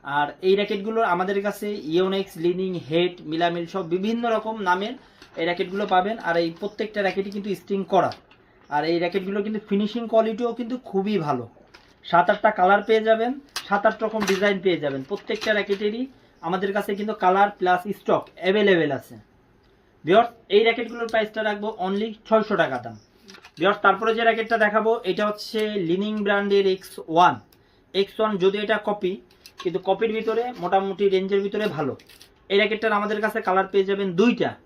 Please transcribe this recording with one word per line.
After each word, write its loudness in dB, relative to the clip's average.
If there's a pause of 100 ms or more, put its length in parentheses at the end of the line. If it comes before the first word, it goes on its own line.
(180)
আর 2 (220)
এই 8
র‍্যাকেটগুলো -2 (140)
আমাদের -2
কাছে -6 (300)
ইওনেক্স, 0 (120)
লিনিং, 0 (160)
হেড, 0 (160)
মিলামিল -2
সব -4 (100)
বিভিন্ন -2 (140)
রকম -4 (140)
নামের -2 (460)
এই 0
র‍্যাকেটগুলো -2 (100)
পাবেন। 2 (120)
আর 0
এই 0 (120)
প্রত্যেকটা -6
র‍্যাকেটই -2
কিন্তু -8 (120)
স্ট্রিং -4 (120)
করা। 2 (640)
আর 0
এই 2
র‍্যাকেটগুলো -4
কিন্তু -4
ফিনিশিং 0 (100)
কোয়ালিটিও 2
কিন্তু -6 (140)
খুবই 0 (100)
ভালো। -2 (680)
সাত 6
আটটা 2
কালার 4
পেয়ে 4
যাবেন, 2 (360)
সাত -2
আট 0
রকম -2 (100)
ডিজাইন 2
পেয়ে 2
যাবেন। -2 (100)
প্রত্যেকটা -4
র‍্যাকেটেরই 0 (440)
আমাদের -2
কাছে -2
কিন্তু -4
কালার 4 (100)
প্লাস 2 (160)
স্টক 0 (180)
অ্যাভেলেবেল 4
আছে। -16 (920)
ভিউয়ার্স, 4 (260)
এই 8
র‍্যাকেটগুলোর -2
প্রাইসটা 0
রাখবো -4 (180)
only -2 (180)
ছয়শো 2
টাকা 0
দাম। -12 (640)
ভিউয়ার্স, 2
তারপরে 4
যে -2
র‍্যাকেটটা 2
দেখাবো 2 (200)
এটা 0
হচ্ছে -6 (280)
লিনিং 0 (120)
ব্র্যান্ডের 2
এক্স -14 (220)
ওয়ান। 6 (680)
এক্স -2
ওয়ান 2 (100)
যদিও 2
এটা 0 (100)
কপি, -2 (500)
কিন্তু -4 (100)
কপির 0
ভিতরে -2 (200)
মোটামুটি 0 (100)
রেঞ্জের 2
ভিতরে -4 (120)
ভালো। -2 (600)
এই 4
র‍্যাকেটটার 0
আমাদের -2
কাছে -2
কালার 2
পেয়ে 2
যাবেন -2 (120)
দুইটা 2 (160)